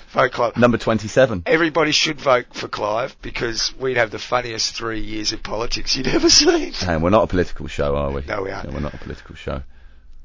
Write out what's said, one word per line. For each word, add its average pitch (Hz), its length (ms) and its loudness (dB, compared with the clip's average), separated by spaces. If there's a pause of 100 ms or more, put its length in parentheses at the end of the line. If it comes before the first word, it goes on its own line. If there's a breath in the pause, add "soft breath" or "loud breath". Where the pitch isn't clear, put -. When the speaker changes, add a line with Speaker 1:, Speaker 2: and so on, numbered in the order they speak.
Speaker 1:
Vote 131 220 2
Clive. 120 260 0
Speaker 2:
Number 117 200 6
twenty-seven. 110 720 2
Speaker 1:
Everybody 160 440 2
should 147 300 0
vote 123 300 4
for - 160 -10
Clive 113 540 -2
because 117 580 -4
we'd 131 180 -2
have 113 140 2
the 107 80 -8
funniest 120 560 -2
three 113 260 -4
years 107 320 -4
in 107 60 -6
politics 113 560 -2
you'd 131 120 -2
ever 320 220 4
seen. 311 440 4 (140)
Speaker 2:
And 80 140 2
we're - 100 4
not 104 120 8
a - 40 2
political 85 400 -2
show, 71 280 -2
are 71 160 -2
we? 69 120 -4
Speaker 1:
No, 98 200 -6
we 95 80 -6
aren't. 95 180 -10
Speaker 2:
No, 71 60 -10
we're 73 60 -6
not 73 140 -6
a - 40 -12
political - 360 -14
show. 71 280 -8 (600)